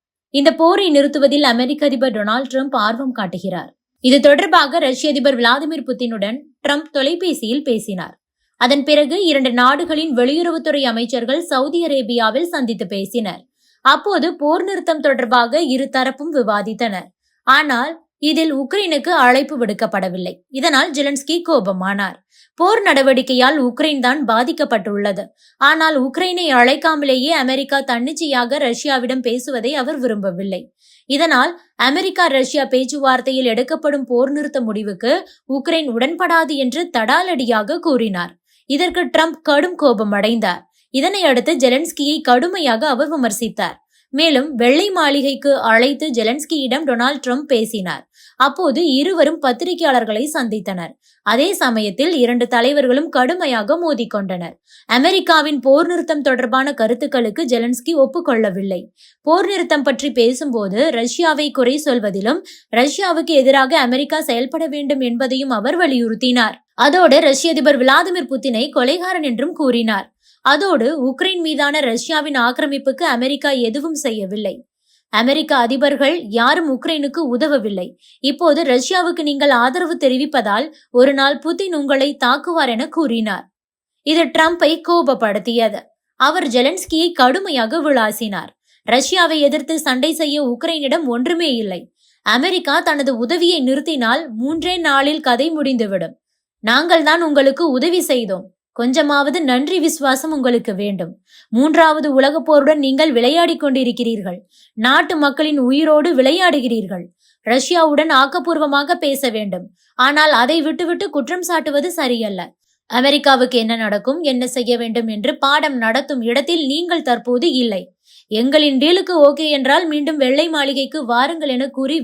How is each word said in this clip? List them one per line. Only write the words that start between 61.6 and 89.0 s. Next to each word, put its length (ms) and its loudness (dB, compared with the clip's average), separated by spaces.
சொல்வதிலும் 640 -2
ரஷ்யாவுக்கு 680 0
எதிராக 380 4
அமெரிக்கா 420 0
செயல்பட 460 -4
வேண்டும் 420 -4
என்பதையும் 500 -2
அவர் 180 -2
வலியுறுத்தினார். 800 0
அதோடு 460 6
ரஷ்ய 320 2
அதிபர் 280 4
விளாடிமிர் 500 2
புதினை 380 -2
கொலைகாரன் 600 -2
என்றும் 260 -4
கூறினார். 540 0
அதோடு 420 2
உக்ரைன் 400 -2
மீதான 400 0
ரஷ்யாவின் 580 -2
ஆக்கிரமிப்புக்கு 680 -2
அமெரிக்கா 420 -2
எதுவும் 420 -4
செய்யவில்லை. 500 -6
அமெரிக்க 420 0
அதிபர்கள் 600 0
யாரும் 420 2
உக்ரைனுக்கு 560 -4
உதவவில்லை. 580 -2
இப்போது 400 2
ரஷ்யாவுக்கு 600 0
நீங்கள் 320 2
ஆதரவு 420 0
தெரிவிப்பதால் 680 0
ஒரு 220 4
நாள் 240 0
புதின் 400 -4
உங்களை 380 0
தாக்குவார் 580 0
என 140 -4
கூறினார். 560 -4
இது 200 2
ட்ரம்பை 460 2
கோபப்படுத்தியது. 960 0
அவர் 280 2
ஜெலன்ஸ்கியை 640 0
கடுமையாக 720 0
விளாசினார். 680 -2
ரஷ்யாவை 540 2